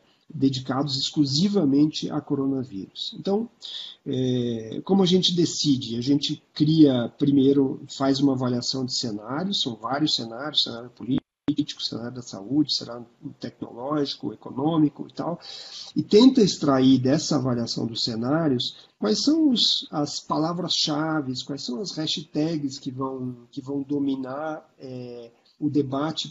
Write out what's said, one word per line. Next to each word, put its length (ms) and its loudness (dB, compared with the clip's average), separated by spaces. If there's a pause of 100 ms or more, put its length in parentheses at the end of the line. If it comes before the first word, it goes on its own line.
(280)
dedicados 720 -2
exclusivamente 1120 2
a 100 -4
coronavírus. 960 -4
Então, 320 -2 (560)
é, 800 -2
como 200 4
a 20 6
gente 280 2
decide? 600 0
A 40 -2
gente 420 0 (100)
cria, 640 6
primeiro, 720 4
faz 300 0
uma 140 4
avaliação 520 -2
de 80 -6
cenários, 720 -4
são 140 -4
vários 400 0
cenários, 480 -4
cenário 260 -10
político, 920 -4
cenário 360 -8
da 60 -12
saúde, 520 -2
cenário 320 -8 (320)
tecnológico, 920 -6
econômico 760 0
e 40 -20
tal, 260 -6 (560)
e 80 0
tenta 380 8
extrair 580 6
dessa 380 2
avaliação 500 -2
dos 160 -6
cenários 760 0 (220)
quais 240 0
são 260 4
os, 440 2
as 260 -2
palavras-chave, 1300 -2
quais 180 -10
são 180 -6
as 120 -8
hashtags 880 -4
que 100 -10
vão, 640 -8
que 80 -10
vão 220 -6
dominar, 840 -4 (100)
é, 520 -14 (280)
o 120 -2
debate 600 -2